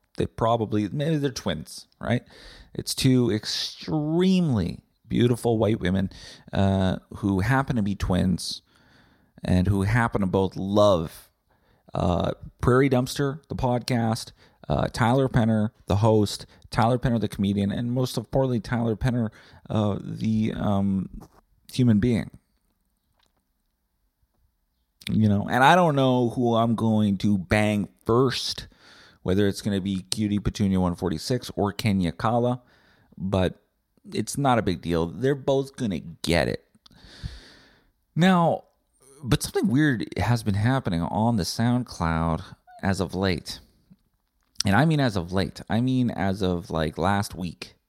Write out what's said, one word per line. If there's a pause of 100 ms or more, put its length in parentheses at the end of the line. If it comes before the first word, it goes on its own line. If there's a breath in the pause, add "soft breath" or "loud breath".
(180)
They
probably,
maybe
they're
twins, (160)
right? (500 loud breath)
It's
two
extremely (280)
beautiful
white
women, (420 loud breath)
uh, (200)
who
happen
to
be
twins (840 soft breath)
and
who
happen
to
both
love, (640)
uh, (300)
Prairie
Dumpster,
the
podcast, (360 soft breath)
uh,
Tyler
Penner, (160)
the
host, (240 soft breath)
Tyler
Penner,
the
comedian,
and
most
importantly,
Tyler
Penner, (400 loud breath)
uh,
the,
um, (440)
human
being. (2750)
You
know,
and
I
don't
know
who
I'm
going
to
bang (140)
first, (540 loud breath)
whether
it's
gonna
be
Cutie
Petunia
one
forty-six
or
Kenya
Kala, (520 soft breath)
but (500)
it's
not
a
big
deal.
They're
both
gonna
get
it. (1500 loud breath)
Now, (600)
but
something
weird (120)
has
been
happening
on
the
SoundCloud (400)
as
of
late. (1040)
And
I
mean
as
of
late.
I
mean
as
of,
like,
last
week. (160)